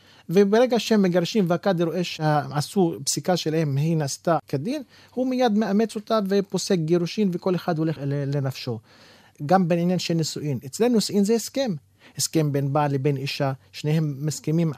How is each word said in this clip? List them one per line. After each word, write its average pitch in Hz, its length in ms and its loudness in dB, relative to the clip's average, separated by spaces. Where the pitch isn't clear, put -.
וברגע 214 500 4
שהם 208 240 2
מגרשים 180 460 2
והקאדי 175 340 0
רואה 170 220 0
שעשו 151 920 0
פסיקה 170 320 0
שלהם, 156 400 -2
היא 160 200 2
נעשתה 156 420 0
כדין, 220 340 -4
הוא 254 120 -2
מיד 254 260 2
מאמץ 214 440 2
אותה 220 220 0
ופוסק 196 500 0
גירושין, 175 540 0
וכל 180 220 -2
אחד 170 240 -2
הולך 160 200 -2
ל-, 139 380 -2
לנפשו. 131 420 -4
גם 180 220 4
בעניין 175 300 0
של 175 160 -2
נישואין. 151 520 -4
אצלנו 233 280 0
נישואין 202 300 2
זה 220 100 2
הסכם. 233 400 -4
הסכם 147 340 0
בין 139 200 -2
בעל 147 200 0
לבין 139 240 0
אישה, 135 360 -4
שניהם 151 460 -2
מסכימים 156 600 -2